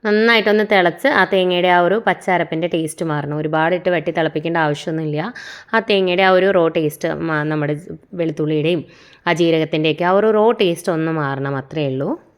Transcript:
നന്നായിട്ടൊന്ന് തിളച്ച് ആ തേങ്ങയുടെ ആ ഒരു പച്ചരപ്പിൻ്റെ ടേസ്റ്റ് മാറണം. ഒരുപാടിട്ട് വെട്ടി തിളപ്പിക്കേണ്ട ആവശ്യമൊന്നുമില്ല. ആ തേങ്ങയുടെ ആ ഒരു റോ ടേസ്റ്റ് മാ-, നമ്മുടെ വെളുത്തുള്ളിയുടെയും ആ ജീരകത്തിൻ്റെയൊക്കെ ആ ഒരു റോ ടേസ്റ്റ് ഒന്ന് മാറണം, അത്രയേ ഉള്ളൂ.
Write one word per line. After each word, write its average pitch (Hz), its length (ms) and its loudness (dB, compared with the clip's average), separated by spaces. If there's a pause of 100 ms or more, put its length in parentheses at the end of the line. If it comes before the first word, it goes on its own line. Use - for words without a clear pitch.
നന്നായിട്ടൊന്ന് 214 640 4
തിളച്ച് 180 360 2
ആ 196 260 4
തേങ്ങയുടെ 180 340 2
ആ 180 120 6
ഒരു 185 280 2
പച്ചരപ്പിൻ്റെ 170 640 -2
ടേസ്റ്റ് 160 320 -4
മാറണം. 147 320 -4
ഒരുപാടിട്ട് 160 520 0
വെട്ടി 170 220 -2
തിളപ്പിക്കേണ്ട 160 460 -2
ആവശ്യമൊന്നുമില്ല. 156 760 -4 (400)
ആ 226 60 2
തേങ്ങയുടെ 190 440 0
ആ 190 60 6
ഒരു 185 220 4
റോ 175 160 4
ടേസ്റ്റ് 160 460 -2
മാ-, 156 300 -4
നമ്മുടെ 151 380 -2 (320)
വെളുത്തുള്ളിയുടെയും 156 720 -2 (420)
ആ 170 60 4
ജീരകത്തിൻ്റെയൊക്കെ 160 680 0
ആ 175 80 2
ഒരു 208 200 4
റോ 214 200 4
ടേസ്റ്റ് 190 400 0
ഒന്ന് 160 200 -2
മാറണം, 139 440 -4
അത്രയേ 139 320 -6
ഉള്ളൂ. 139 400 -6 (100)